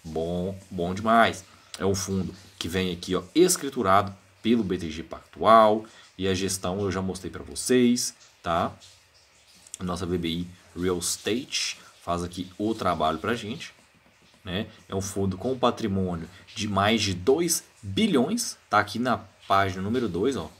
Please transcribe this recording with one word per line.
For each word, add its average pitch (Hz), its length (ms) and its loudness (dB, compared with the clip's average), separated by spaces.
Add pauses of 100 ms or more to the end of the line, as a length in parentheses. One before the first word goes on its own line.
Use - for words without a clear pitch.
Bom, 87 520 -4 (140)
bom 92 240 -2
demais. 107 500 2 (360)
É 92 60 -2
um 98 100 2
fundo 95 380 -4 (260)
que - 80 -6
vem 90 260 -2
aqui, 90 220 -4
ó, 87 80 -2 (100)
escriturado 117 800 2 (300)
pelo 113 200 2
B 92 140 -2
T 85 140 -6
G 78 100 -10
Pactual, 110 840 4 (320)
e 92 100 -2
a 95 80 2
gestão 95 460 -4
eu 98 100 0
já 92 100 -2
mostrei 90 300 -6
pra 78 100 -12
vocês, 123 720 2 (300)
tá? 90 280 0 (1080)
Nossa 90 260 -4
V 87 140 -2
B 82 80 -4
I 85 200 -4 (320)
Real 90 200 0
Estate - 800 -4 (240)
faz 87 180 -2
aqui 87 260 -8 (120)
o 107 160 0
trabalho 80 420 0
pra 98 160 -2
gente, 110 400 -10 (720)
né? 90 220 -4 (200)
É - 80 -8
um 98 60 -2
fundo 95 360 -4
com 123 200 -4
patrimônio 98 720 -2 (260)
de 104 140 -6
mais 104 320 4
de 98 120 -2
dois 143 500 2 (200)
bilhões, 170 760 0 (120)
tá 104 100 4
aqui 101 180 -2
na 117 240 -2 (260)
página 98 340 2
número 113 260 -2
dois, 101 300 0
ó. 80 120 -6 (100)